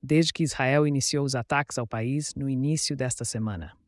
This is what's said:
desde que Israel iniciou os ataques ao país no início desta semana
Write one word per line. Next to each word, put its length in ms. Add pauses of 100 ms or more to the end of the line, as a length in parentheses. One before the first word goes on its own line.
desde 280
que 120
Israel 440
iniciou 380
os 100
ataques 440
ao 80
país 480
no 160
início 440
desta 300
semana 480 (160)